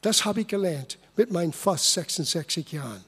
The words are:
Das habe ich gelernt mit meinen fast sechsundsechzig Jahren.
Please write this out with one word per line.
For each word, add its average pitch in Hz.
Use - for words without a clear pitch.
Das 214
habe 208
ich -
gelernt 175
mit 233
meinen 170
fast -
sechsundsechzig 165
Jahren. 117